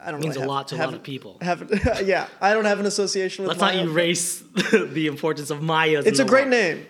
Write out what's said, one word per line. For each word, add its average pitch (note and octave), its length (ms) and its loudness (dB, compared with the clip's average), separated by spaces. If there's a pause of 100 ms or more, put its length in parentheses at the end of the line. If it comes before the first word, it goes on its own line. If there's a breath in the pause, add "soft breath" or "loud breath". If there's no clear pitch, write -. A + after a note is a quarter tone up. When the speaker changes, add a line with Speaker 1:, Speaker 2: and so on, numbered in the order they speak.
Speaker 1:
I - 60 -8
don't D3 100 -8
Speaker 2:
Means D3+ 140 -4
Speaker 1:
really C3+ 40 -6
Speaker 2:
a - 20 -6
Speaker 1:
have, - 80 -4
Speaker 2:
lot C#3 200 -4
to D#3 60 -10
a D#3+ 40 -6
lot D#3+ 80 -2
Speaker 1:
have, E3 80 -8
Speaker 2:
of - 80 -14
people. B2+ 380 -14
Speaker 1:
have, G3 600 -2
<laughs> - 20 -2
yeah, F3+ 220 0 (140)
I G3 140 4
don't A3 100 2
have G3+ 160 2
an G3+ 60 -2
association G3 580 -2
with F#3 60 -2
Speaker 2:
Let's E3 100 -4
not G3 140 4
Speaker 1:
Maya, F3+ 100 0
but E3 80 -2
Speaker 2:
erase E3+ 480 0
<laughs> - 320 -2
the D#3+ 340 2
importance D3 440 -4
of D3 120 -6
Maya D#3+ 360 2
as C#3 80 -2
Speaker 1:
It's A3 120 4
a C4+ 40 4
Speaker 2:
an G#3+ 60 0
Speaker 1:
great C4 180 6
Speaker 2:
award. C4+ 40 -2
Speaker 1:
name, G3+ 400 0